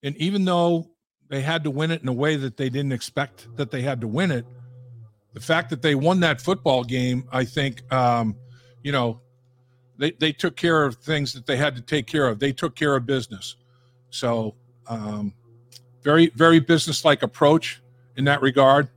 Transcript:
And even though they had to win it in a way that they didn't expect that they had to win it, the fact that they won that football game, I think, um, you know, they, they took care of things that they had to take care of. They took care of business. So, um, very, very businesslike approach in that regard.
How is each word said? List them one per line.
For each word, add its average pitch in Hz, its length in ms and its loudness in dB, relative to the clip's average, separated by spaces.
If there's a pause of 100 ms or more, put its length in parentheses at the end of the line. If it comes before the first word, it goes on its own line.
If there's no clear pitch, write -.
And 143 140 -6
even 185 280 0
though 170 460 0 (360)
they 139 140 -6
had 156 240 -2
to 147 60 -2
win 156 200 -2
it 160 100 -6
in 127 60 -6
a 127 60 -2
way 147 240 0
that 135 180 -6
they 135 140 -4
didn't 135 240 -4
expect - 540 -8 (100)
that 139 140 -6
they 131 100 -6
had 131 200 -4
to 117 60 -6
win 160 240 -2
it, 120 140 -4 (880)
the 110 80 -18
fact 165 280 -2
that 139 120 -6
they 147 140 2
won 170 260 2
that 151 180 2
football 151 440 0
game, 127 480 -2
I 131 120 -2
think, 135 480 -6
um, 117 440 0 (480)
you 143 100 -6
know, 120 280 -2 (760)
they, 156 140 -2
they 156 200 -2
took 165 240 -4
care 160 300 2
of 123 100 -4
things 147 380 -4
that 123 120 -16
they 131 120 -2
had 143 180 -2
to 120 60 -16
take 135 260 -4
care 147 200 0
of. 107 120 -2
They 139 140 -2
took 147 220 -6
care 147 200 0
of 123 100 -2
business. 117 520 -6 (540)
So, 113 440 -4 (320)
um, 107 460 -8 (680)
very, 160 320 6
very 165 240 6
businesslike 151 640 2
approach - 600 2 (340)
in 139 100 -2
that 143 160 2
regard. 135 560 4